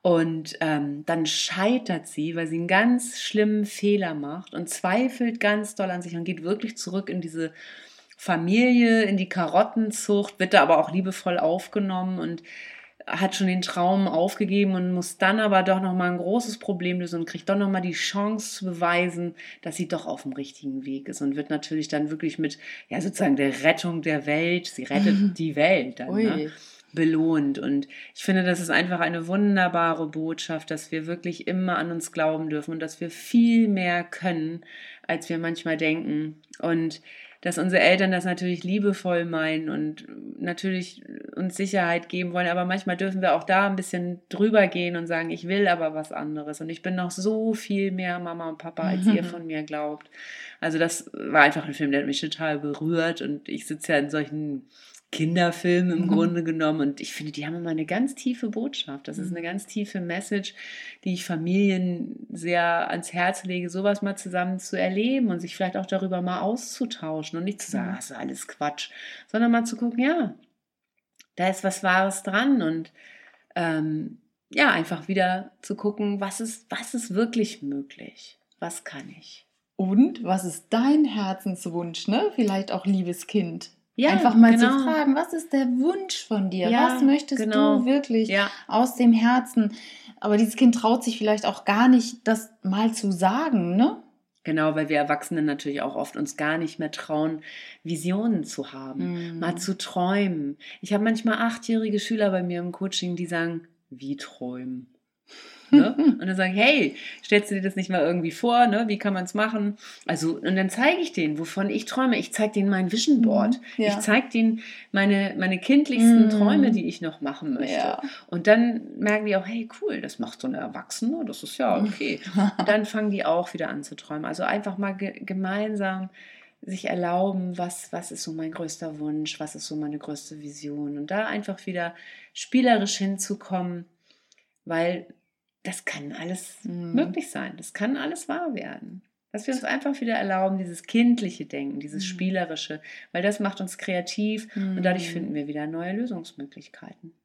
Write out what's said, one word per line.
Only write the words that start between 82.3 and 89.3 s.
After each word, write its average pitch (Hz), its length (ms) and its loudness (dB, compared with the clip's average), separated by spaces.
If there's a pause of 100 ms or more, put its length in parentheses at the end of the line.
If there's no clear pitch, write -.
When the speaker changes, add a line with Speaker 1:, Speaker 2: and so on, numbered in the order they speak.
Speaker 2:
Vielleicht 196 380 0
auch 190 140 -4
liebes 180 400 0
Kind. 175 440 -2 (280)
Speaker 1:
Ja, 277 120 4
Speaker 2:
Einfach 294 240 6
mal 226 240 10
zu 233 100 6
Speaker 1:
genau. 269 160 2
Speaker 2:
fragen, 294 300 4
„Was 330 180 0
ist 320 220 -4
der 269 120 2 (120)
Wunsch 370 480 0
von 196 240 0
dir? 180 200 0
Speaker 1:
Ja, 247 160 6
Speaker 2:
Was 254 160 2
möchtest 277 420 4
Speaker 1:
genau. 214 340 4
Speaker 2:
du 247 80 2
wirklich 247 420 2
Speaker 1:
Ja. 202 220 2 (180)
Speaker 2:
aus 247 280 2
dem 240 160 8
Herzen?“ 226 640 4 (460)